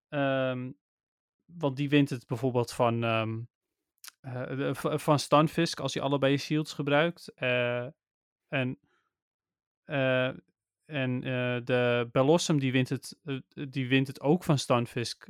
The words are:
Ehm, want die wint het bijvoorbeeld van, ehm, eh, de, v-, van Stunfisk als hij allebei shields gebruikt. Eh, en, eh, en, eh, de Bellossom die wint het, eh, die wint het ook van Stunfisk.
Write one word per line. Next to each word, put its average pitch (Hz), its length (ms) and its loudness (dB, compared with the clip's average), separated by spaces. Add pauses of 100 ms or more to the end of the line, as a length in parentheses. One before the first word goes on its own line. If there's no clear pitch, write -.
Ehm, 131 600 -2 (760)
want 156 320 -4
die 143 120 -2
wint 143 220 6
het 123 160 -8
bijvoorbeeld 123 460 0
van, 117 320 2
ehm, 113 360 -2 (800)
eh, 127 260 -10 (100)
de, 139 180 -2
v-, 147 280 -4
van 151 160 4
Stunfisk 160 600 2
als 139 140 -4
hij 135 80 -4
allebei 139 360 2
shields 151 340 -4
gebruikt. 147 640 -2
Eh, 123 520 -2 (640)
en, 131 300 -4 (1040)
eh, 131 420 0 (580)
en, 131 380 -4
eh, 123 420 -2
de 120 480 2
Bellossom 147 460 4
die 135 140 0
wint 127 160 2
het, - 360 -8
eh, 135 140 -4 (300)
die 131 200 -6
wint 131 180 4
het - 140 -14
ook 156 240 2
van 147 140 2
Stunfisk. - 720 -2